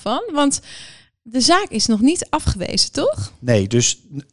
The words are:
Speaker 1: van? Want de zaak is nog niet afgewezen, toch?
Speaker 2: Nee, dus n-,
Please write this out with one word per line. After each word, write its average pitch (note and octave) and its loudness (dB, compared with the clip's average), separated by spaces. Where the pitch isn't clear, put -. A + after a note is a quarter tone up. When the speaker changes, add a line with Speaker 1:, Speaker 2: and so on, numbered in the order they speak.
Speaker 1:
van? C4+ -4
Want C#4+ 0
de A#3+ -4
zaak F4 4
is - -4
nog G#3+ 2
niet D4+ 2
afgewezen, - -2
toch? C5 -2
Speaker 2:
Nee, A2+ 2
dus A#2+ 0
n-, C#3+ -12